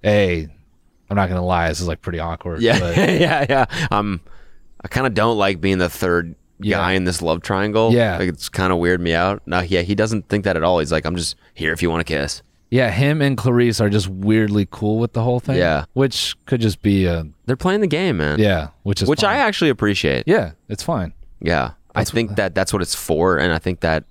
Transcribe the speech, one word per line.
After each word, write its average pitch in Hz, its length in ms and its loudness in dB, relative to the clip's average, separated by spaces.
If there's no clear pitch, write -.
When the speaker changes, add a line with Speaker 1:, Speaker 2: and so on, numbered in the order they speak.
Speaker 1:
"Hey, 92 460 2
I'm 101 80 -2
not 98 100 2
gonna 90 180 -2
lie, 85 220 2
this 80 140 -4
is, 87 60 -4
like, 82 140 -4
pretty 85 180 -6
awkward." 82 420 -6
Speaker 2:
Yeah, 117 180 4
Speaker 1:
but - 180 -2
Speaker 2:
<laughs> 180 220 2
yeah, 156 300 2
yeah. 135 420 0
Um, 104 300 -2
I - 60 -12
kinda 131 220 -2
don't 110 280 2
like 98 220 0
being 95 200 2
the 87 100 2
third 87 440 0
Speaker 1:
Yeah. 98 180 0
Speaker 2:
guy 87 160 0
in 95 100 0
this 87 180 -2
love 82 200 0
triangle. 107 520 2
Speaker 1:
Yeah. 113 240 2
Speaker 2:
Like, 92 120 -2
it's 80 180 -8
kinda 92 300 0
weirded 87 240 2
me 85 120 0
out. 92 320 0
No, 87 140 -2
yeah, 90 220 0
he 92 140 -2
doesn't 107 340 -2
think 101 160 0
that 95 100 0
at 80 80 0
all. 87 160 4
He's 78 140 -2
like, 78 120 0
"I'm 85 120 -2
just 82 180 -6
here 80 200 -2
if 85 100 -6
you 85 60 2
wanna 82 160 -2
kiss." 73 360 -4
Speaker 1:
Yeah, 123 180 2
him 139 320 0
and 139 160 0
Clarice 120 440 2
are 104 80 4
just 101 180 0
weirdly 101 640 0
cool 107 260 -2
with 117 160 -2
the 117 80 -2
whole 123 180 0
thing. 135 180 -2
Speaker 2:
Yeah. 80 360 0
Speaker 1:
Which - 420 -2
could 127 140 0
just 107 200 0
be 98 240 2
a 85 220 -2
Speaker 2:
They're 131 120 -2
playing 196 240 0
the 202 60 2
game, 156 300 0
man. 76 220 0
Speaker 1:
Yeah, 90 300 2
which 98 200 -2
is 101 80 2
Speaker 2:
Which 156 140 2
I 202 120 2
Speaker 1:
fine. 285 120 0
Speaker 2:
actually 180 220 0
appreciate. 98 560 0
Speaker 1:
Yeah, 139 260 2
it's 107 120 -8
fine. 101 320 -4
Speaker 2:
Yeah. 76 300 0
Speaker 1:
That's - 160 -2
Speaker 2:
I - 40 -12
think 113 180 0
Speaker 1:
what 101 60 -4
Speaker 2:
that 92 180 -2
that's 95 180 -2
what 98 80 0
it's - 140 -4
for, 85 420 0
and 82 160 2
I 80 60 0
think 90 220 -4
that 80 280 0